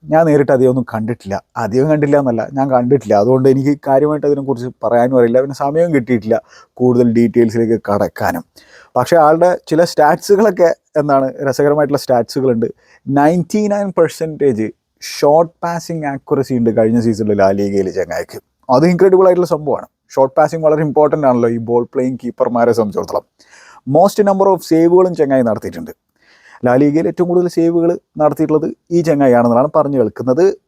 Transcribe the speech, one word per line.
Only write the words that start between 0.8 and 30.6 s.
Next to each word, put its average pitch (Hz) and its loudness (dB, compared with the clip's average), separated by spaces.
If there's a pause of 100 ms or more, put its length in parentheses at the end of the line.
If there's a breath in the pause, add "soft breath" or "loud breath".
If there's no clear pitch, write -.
കണ്ടിട്ടില്ല, 107 -6 (260)
അധികം 120 0
കണ്ടില്ല 147 0
എന്നല്ല, 117 -2 (160)
ഞാൻ 135 -2
കണ്ടിട്ടില്ല. 123 0
അതുകൊണ്ട് 131 2
എനിക്ക് 135 0 (140)
കാര്യമായിട്ട് 147 0
അതിനെക്കുറിച്ച് 135 -4 (140)
പറയാനും 120 0
അറിയില്ല, 120 2
പിന്നെ 139 -8
സമയം 156 -2
കിട്ടിയിട്ടില്ല 113 -2 (420 soft breath)
കൂടുതൽ 123 2 (100)
ഡീറ്റെയിൽസിലേക്ക് 117 0 (120)
കടക്കാനും. 95 -2 (540 soft breath)
പക്ഷേ 123 2
ആളുടെ 165 2 (220)
ചില 160 2
സ്റ്റാറ്റ്സുകളൊക്കെ 175 2 (320)
എന്താണ് 139 0 (200)
രസകരമായിട്ടുള്ള 143 0
സ്റ്റാറ്റ്സുകളുണ്ട്. 123 -2 (520 soft breath)
നയൻറ്റി 175 0 (100)
നയൻ 202 -4 (100)
പെർസെൻറ്റേജ് 143 -2 (480)
ഷോർട്ട് 160 2 (120)
പാസിംഗ് 165 -8
ആക്യുറസി 139 -4
ഉണ്ട് 117 0
കഴിഞ്ഞ 113 2
സീസണിൽ 104 -2
ലാ 98 2
ലീഗയിൽ 98 -2 (100)
ചങ്ങായിക്ക്. 87 -8 (380)
അത് 156 2
ഇൻക്രെഡിബിൾ 185 4
ആയിട്ടുള്ള 180 2
സംഭവമാണ്. 147 -6 (280)
ഷോർട്ട് 135 0
പാസിംഗ് 156 0
വളരെ 151 2
ഇമ്പോർട്ടൻ്റ് 151 0
ആണല്ലോ 120 2
ഈ 117 -6
ബോൾ 120 0
പ്ലേയിങ് 127 -4
കീപ്പർമാരെ 117 0
സംബന്ധിച്ചിടത്തോളം. 95 -4 (680 soft breath)
മോസ്റ്റ് 196 2
നമ്പർ 196 0
ഓഫ് 170 -10
സേവുകളും 175 2
ചങ്ങായി 135 0
നടത്തിയിട്ടുണ്ട്. 85 -10 (720 soft breath)
ലാ 123 2
ലീഗയിൽ 147 0
ഏറ്റവും 170 -2
കൂടുതൽ 180 0
സേവുകൾ 170 0 (320)
നടത്തിയിട്ടുള്ളത് 151 0 (280)
ഈ 170 2
ചങ്ങായിയാണെന്നാണ് 127 2
പറഞ്ഞു 143 0
കേൾക്കുന്നത്. 120 -2 (240)